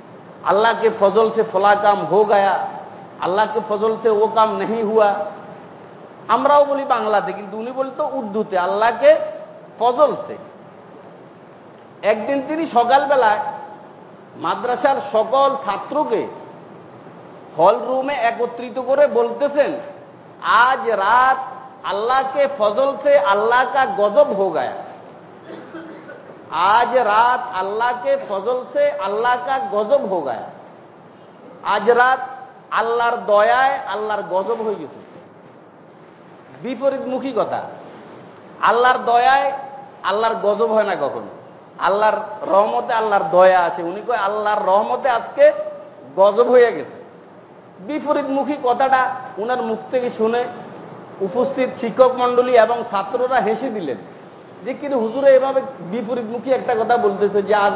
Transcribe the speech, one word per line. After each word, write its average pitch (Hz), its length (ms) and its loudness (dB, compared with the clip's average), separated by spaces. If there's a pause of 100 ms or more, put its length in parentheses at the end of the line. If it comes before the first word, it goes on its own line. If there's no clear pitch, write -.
(460)
আল্লাহকে 214 440 2 (100)
ফজল 202 360 4
সে 220 160 2
ফলা 202 240 4
কাম 202 300 2
হো 180 180 2
গায়া, 196 440 2 (540)
আল্লাহকে 196 380 -2 (100)
ফজল 214 320 -2
সে 226 80 2
ও 214 260 2
কাম 220 220 2
নেহি 196 240 -4
হুয়া।" 208 340 2 (1120)
আমরাও 277 380 4
বলি 277 180 -2
বাংলাতে, 214 480 0
কিন্তু 196 260 -12
উনি 233 140 -8
বলতো 269 420 -6
উর্দুতে, 214 440 -4
"আল্লাহকে 220 580 2 (640)
ফজল 247 360 2 (120)
সে।" 110 100 -12 (1700)
একদিন 220 400 0
তিনি 311 200 -4
সকালবেলায় 240 720 2 (960)
মাদ্রাসার 226 600 -2 (160)
সকল 262 440 2 (100)
ছাত্রকে 208 640 -2 (1300)
হল 185 180 6
রুমে 262 380 -4
একত্রিত 233 640 -4
করে 269 280 2
বলতেছেন, 240 640 0 (720)
"আজ 240 480 4
রাত 233 480 4 (460)
আল্লাহকে 254 640 0 (100)
ফজল 214 460 0
সে 285 160 6
আল্লাহ 220 540 2
কা 269 120 2 (120)
গজব 214 400 4
হো 196 120 0
গায়া, 131 220 -2 (1800)
আজ 220 460 2
রাত 226 600 2
আল্লাহকে 233 600 -2 (120)
ফজল 214 340 -4 (100)
সে 285 180 2
আল্লাহ 233 540 -2
কা 269 140 -2 (120)
গজব 214 340 0
হো 185 160 -4
গায়া।" 117 220 -6 (1200)
আজ 202 260 2
রাত 247 300 4 (560)
আল্লাহর 233 420 0
দয়ায় 226 680 2
আল্লাহর 208 340 -6
গজব 190 400 -4
হয়ে 214 140 -4
গেছে। 151 240 -14 (1600)
বিপরীতমুখী 254 760 -4
কথা। 160 260 -2 (1000)
আল্লাহর 240 360 2
দয়ায় 254 540 2 (520)
আল্লাহর 202 320 0
গজব 208 360 0
হয় 214 120 2
না 196 120 -2
কখনো, 123 320 -6 (520)
আল্লাহর 202 720 0
রহমতে 233 420 2
আল্লাহর 214 380 0
দয়া 185 280 6
আছে। 175 240 -2
উনি 180 240 -6
কয়, 233 100 -2
"আল্লাহর 208 480 -2
রহমতে 226 440 0
আজকে 254 420 4 (640)
গজব 208 340 4
হয়ে 240 220 6
গেছে।" 151 320 -10 (760)
বিপরীতমুখী 269 840 -2
কথাটা 254 520 2 (220)
উনার 233 240 -2
মুখ 226 160 -4 (140)
থেকে 247 260 -2
শুনে 233 260 0 (800)
উপস্থিত 247 480 -2 (120)
শিক্ষক 254 360 4
মণ্ডলী 247 340 0
এবং 233 400 4
ছাত্ররা 247 440 -2
হেসে 226 340 -2
দিলেন 170 280 -6 (680)
যে, 254 80 -6
"কিন্তু 269 260 -4
হুজুরে 226 280 0
এভাবে 269 340 6 (180)
বিপরীতমুখী 226 720 -6
একটা 240 240 0
কথা 226 220 2
বলতেছে 202 440 0
যে 196 140 0
আজ 202 200 2